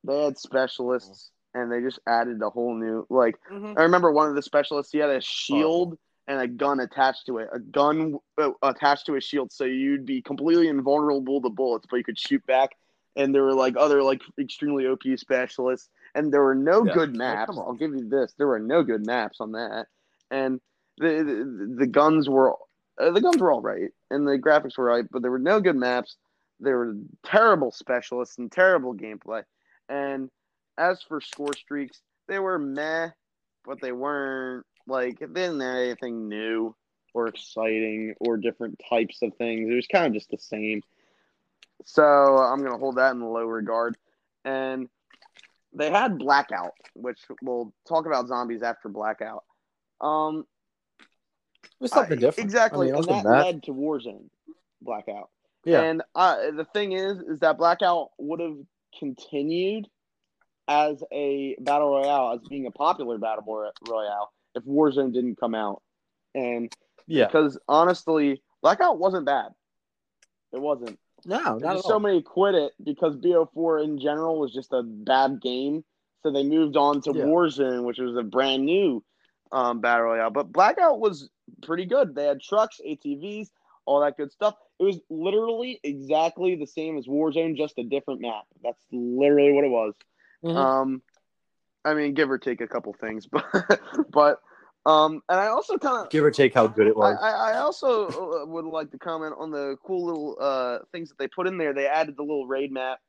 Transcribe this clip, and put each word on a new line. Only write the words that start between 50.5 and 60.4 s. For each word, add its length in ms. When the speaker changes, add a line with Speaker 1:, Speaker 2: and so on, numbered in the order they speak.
Speaker 2:
It 720
was 120
something 240
Speaker 1:
I, 60
Speaker 2:
different. 240
Speaker 1:
exactly, 440
Speaker 2:
I 20
mean, 20
Speaker 1:
and 100
Speaker 2:
other 180
than 20
Speaker 1:
that 160
Speaker 2:
that 40
Speaker 1:
led 200
to 80
Warzone 580
Blackout. 480
Speaker 2:
Yeah. 180
Speaker 1:
And, 200
uh, 380
the 120
thing 280
is, 260
is 220
that 180
Blackout 600
would 220
have 160
continued 880